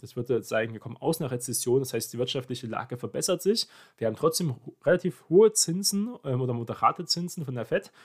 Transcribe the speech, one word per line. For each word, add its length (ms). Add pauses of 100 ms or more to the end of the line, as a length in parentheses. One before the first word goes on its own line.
Das 140
würde 260
zeigen, 320
wir 60
kommen 180
aus 240
einer 80
Rezession. 480
Das 160
heißt, 180
die 60
wirtschaftliche 480
Lage 320
verbessert 460
sich. 240 (300)
Wir 100
haben 80
trotzdem 400
ho-, 180 (120)
relativ 440
hohe 240
Zinsen, 680
ähm, 180
oder 120
moderate 520
Zinsen 400
von 80
der 120
Fed. 260 (140)